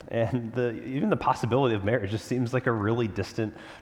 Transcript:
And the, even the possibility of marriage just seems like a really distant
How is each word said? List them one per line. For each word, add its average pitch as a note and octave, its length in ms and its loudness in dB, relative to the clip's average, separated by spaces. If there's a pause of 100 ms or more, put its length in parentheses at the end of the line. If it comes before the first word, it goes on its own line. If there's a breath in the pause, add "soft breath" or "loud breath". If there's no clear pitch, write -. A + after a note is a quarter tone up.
And A2+ 440 0
the, A#2+ 320 -2
even C#3+ 260 -2
the D#3+ 60 4
possibility B2 600 2
of F#2+ 80 -2
marriage G#2 260 2
just G#2+ 140 -2
seems B2 280 0
like B2+ 140 -2
a B2 60 4
really A2+ 340 2
distant G2+ 500 -4 (260 loud breath)